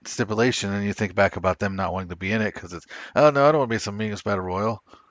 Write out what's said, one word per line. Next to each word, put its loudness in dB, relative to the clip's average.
stipulation, 0
and -2
you 0
think -4
back 4
about 0
them -2
not -2
wanting -6
to -8
be -4
in 0
it, -2
'cause -14
it's, -14
"Oh, 8
no, 6
I 8
don't 2
wanna 0
be 0
some -6
meaningless -6
battle -2
royal." -2